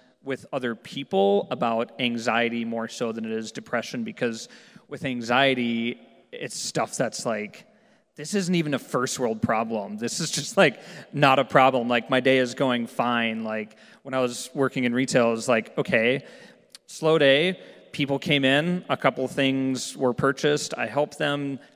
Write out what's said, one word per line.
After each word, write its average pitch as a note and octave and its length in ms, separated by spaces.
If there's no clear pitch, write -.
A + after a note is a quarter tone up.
with C3+ 300
other B2 240
people G3 760
about A#2+ 480
anxiety A#2 640
more A2+ 240
so A#2 220
than A2+ 120
it A2 80
is A2 200
depression, A#2 520
because A2+ 460
with C#3+ 160
anxiety, B2 960
it's - 260
stuff - 400
that's A#2+ 280
like, G#2+ 400
this D3 140
isn't F#3 220
even D3+ 180
a B2 60
first - 380
world A2+ 240
problem. A2 560
This A#2 220
is E3 100
just, - 280
like, D#3+ 240
not C#3 260
a C3 60
problem. C3 420
Like, A#2+ 220
my C3 100
day C3 200
is B2 140
going B2 320
fine. A2+ 600
Like, A2 320
when C3 100
I C3 60
was B2 340
working C3+ 300
in A#2+ 100
retail, B2+ 360
it - 20
was A2+ 160
like, A2+ 300
"Okay, B2+ 480
slow D#3+ 300
day. D3+ 400
People C#3 260
came C#3+ 240
in, D#3 460
a C#3+ 80
couple C3 320
things C3+ 640
were B2+ 180
purchased, C#3+ 640
I A#2 100
helped C#3+ 300
them. C#3+ 420